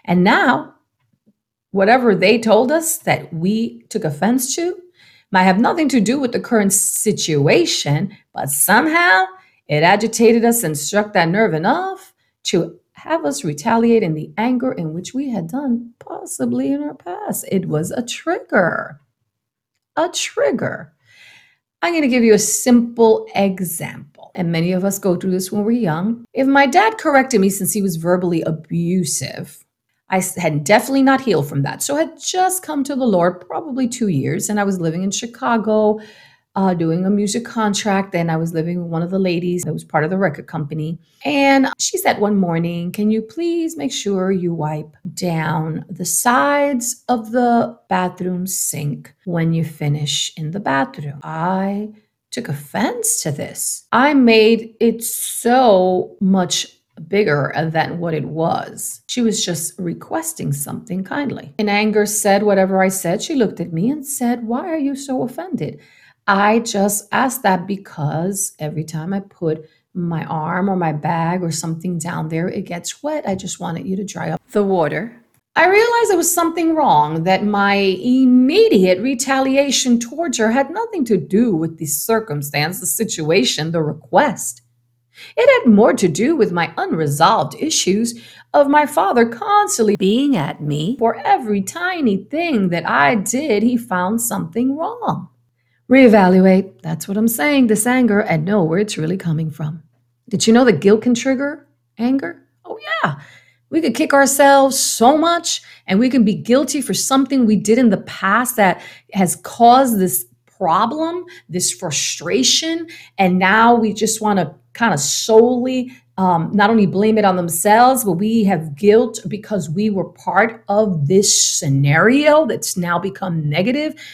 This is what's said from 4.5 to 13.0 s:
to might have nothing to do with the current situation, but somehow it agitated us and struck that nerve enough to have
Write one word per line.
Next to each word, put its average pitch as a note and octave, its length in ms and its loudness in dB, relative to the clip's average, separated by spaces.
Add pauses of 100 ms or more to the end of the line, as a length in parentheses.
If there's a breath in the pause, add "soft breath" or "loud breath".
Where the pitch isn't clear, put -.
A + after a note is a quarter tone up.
to F4 220 -4 (540 soft breath)
might F#3 140 4
have F#3+ 160 4
nothing D#4+ 280 0
to B3+ 120 2
do A3 180 0
with B3+ 140 -2
the - 80 -4
current G3 320 0
situation, E3+ 1400 0 (180 loud breath)
but - 160 -6
somehow E4+ 760 2 (440 loud breath)
it D3+ 160 0
agitated A3 600 4
us A#3 200 2
and D#3 120 -2
struck G#3 360 -2
that E3+ 160 2
nerve G3 260 2
enough E4+ 580 -4 (300)
to E3 340 -2 (180)
have D#4+ 300 -4